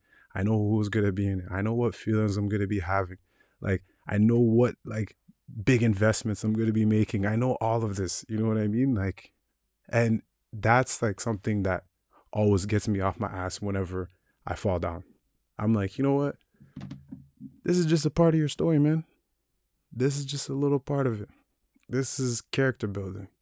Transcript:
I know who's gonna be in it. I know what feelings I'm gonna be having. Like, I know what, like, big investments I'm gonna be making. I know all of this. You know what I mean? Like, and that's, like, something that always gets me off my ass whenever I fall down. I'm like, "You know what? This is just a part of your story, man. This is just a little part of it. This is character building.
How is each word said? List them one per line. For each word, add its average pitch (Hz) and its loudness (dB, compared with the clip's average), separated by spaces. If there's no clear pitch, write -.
I 95 -2
know 110 2
who's 104 0
gonna 101 2
be 98 0
in 95 -2
it. 87 -8
I 95 -2
know 110 -2
what 120 0
feelings 107 0
I'm 104 -2
gonna 101 0
be 101 -2
having. 92 -2
Like, 95 -2
I 104 -2
know 117 4
what, 117 4
like, 110 -6
big 123 4
investments 107 2
I'm 107 0
gonna 110 0
be 107 2
making. 107 2
I 107 0
know 123 0
all 113 0
of 101 -2
this. 95 -4
You 107 -4
know 110 2
what 110 2
I 107 0
mean? 127 2
Like, 95 -4
and 113 2
that's, 117 2
like, 107 -2
something 104 -2
that 92 -2
always 104 2
gets 104 0
me 101 0
off 95 -2
my 104 -4
ass 92 -8
whenever 92 -4
I 90 -6
fall 92 -2
down. 85 -6
I'm 107 0
like, 101 -2
"You 135 -2
know 139 2
what? 143 -2
This 175 0
is 170 2
just 156 2
a 143 0
part 165 4
of 160 2
your 147 0
story, 160 2
man. 156 2
This 135 -2
is 143 -6
just 139 -8
a 139 -6
little 143 0
part 139 -2
of 107 -2
it. - -14
This 127 -4
is 123 -2
character 131 -2
building. 98 -10